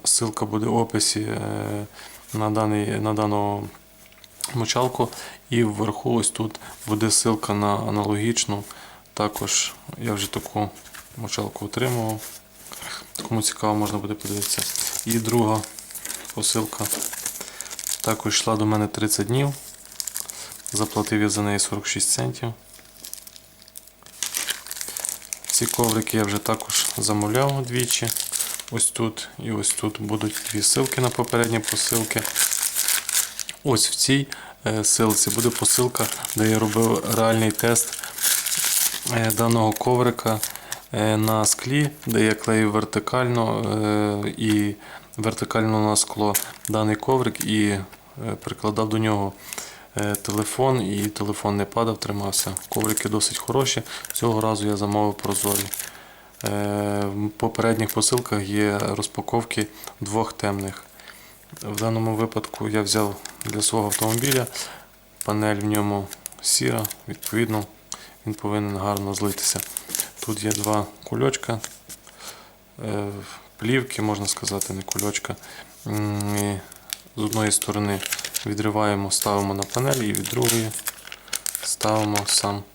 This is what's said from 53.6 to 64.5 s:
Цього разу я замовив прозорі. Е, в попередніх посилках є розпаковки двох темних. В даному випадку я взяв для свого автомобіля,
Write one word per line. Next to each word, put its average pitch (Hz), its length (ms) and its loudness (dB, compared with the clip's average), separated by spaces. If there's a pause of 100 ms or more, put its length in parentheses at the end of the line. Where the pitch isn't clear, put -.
Цього 113 280 2
разу 107 260 2
я 104 100 2
замовив 104 380 4
прозорі. 101 500 0 (800)
Е, 101 600 0
в 104 240 -2
попередніх 113 600 2
посилках 107 580 2
є 104 300 4
розпаковки 107 880 -2 (340)
двох 107 320 0
темних. 98 520 -4 (800)
В 104 140 -6
даному 113 400 2
випадку 110 520 -2
я 107 140 2
взяв 104 340 2 (280)
для 104 180 -2
свого 107 240 2
автомобіля, 117 600 2 (800)